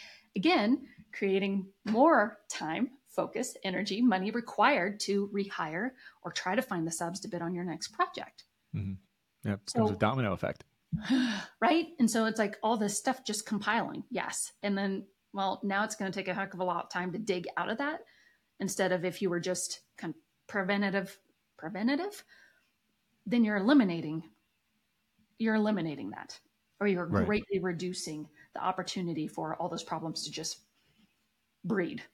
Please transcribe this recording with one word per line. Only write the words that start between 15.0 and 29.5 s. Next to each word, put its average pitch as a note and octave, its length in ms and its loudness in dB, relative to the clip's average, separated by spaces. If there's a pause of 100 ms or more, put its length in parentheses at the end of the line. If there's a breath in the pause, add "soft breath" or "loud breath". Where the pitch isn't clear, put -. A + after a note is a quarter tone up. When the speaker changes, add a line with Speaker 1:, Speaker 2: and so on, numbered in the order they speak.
Speaker 1:
well, G3 300 -2
now G3+ 220 0
it's A3 100 -6
gonna F#3+ 160 -4
take F#3+ 160 -6
a F#3 60 0
heck G3 200 -4
of F3+ 60 -8
a F#3 60 -2
lot F3 200 0
of - 40 -16
time F3+ 240 -4
to F3+ 60 -4
dig F3+ 360 -2
out F3+ 140 -2
of A3+ 80 -2
that D4 240 -4 (580 soft breath)
instead F#3 320 0
of F3+ 140 2
if F3+ 160 -4
you G3 80 2
were F3 100 0
just F3+ 420 -4 (160)
kind E3 160 -6
of - 60 -20 (280)
preventative, G3 720 0 (400)
preventative, B3+ 640 -2 (1000 soft breath)
then A#3 200 4
you're G#3 120 4
eliminating, F3+ 640 4 (1120)
you're A3 180 2
eliminating E3+ 560 0
that, - 280 -14 (400)
or G3+ 80 0
you're F3 180 2
Speaker 2:
Right. F#3 200 4
Speaker 1:
greatly G#3 340 0
reducing F3 680 -4 (260 soft breath)
the - 100 -4
opportunity F3 640 -2
for D#3+ 280 -6